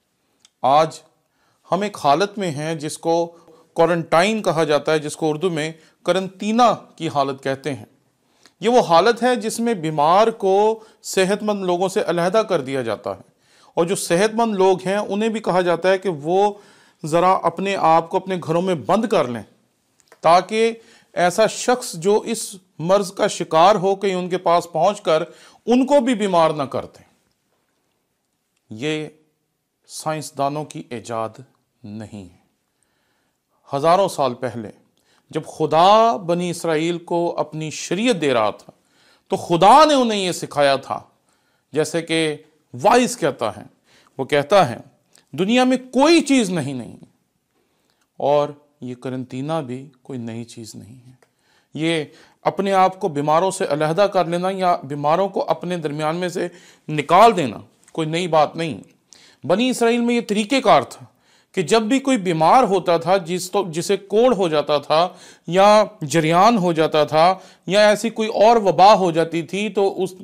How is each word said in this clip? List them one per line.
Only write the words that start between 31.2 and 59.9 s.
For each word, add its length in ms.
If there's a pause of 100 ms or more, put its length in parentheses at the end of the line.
نہیں 400
ہے۔ 220 (1300)
ہزاروں 340
سال 260
پہلے 360 (600)
جب 140
خدا 720
بنی 340
اسرائیل 480
کو 400
اپنی 320
شریعت 500
دے 140
رہا 160
تھا، 220 (560)
تو 80
خدا 480
نے 100
انہیں 240
یہ 140
سکھایا 440
تھا، 240 (720)
جیسے 300
کہ 340 (460)
وائس 340
کہتا 400
ہے، 60 (560)
وہ 60
کہتا 440
ہے، 80 (540)
"دنیا 340
میں 120
کوئی 440
چیز 300
نہیں، 240
نہیں، 220 (1200)
اور 320 (320)
یہ 200
قرنطینہ 520 (140)
بھی 220 (140)
کوئی 160
نئی 260
چیز 300
نہیں 320
ہے۔" 60 (640)
یہ 300 (380)
اپنے 300
آپ 280
کو 80
بیماروں 420
سے 200
علیحدہ 420
کر 120
لینا 260
یا 260
بیماروں 520
کو 200
اپنے 280
درمیان 400
میں 120
سے 200 (400)
نکال 480
دینا 200 (360)
کوئی 160
نئی 200
بات 280
نہیں۔ 260 (640)
بنی 240
اسرائیل 300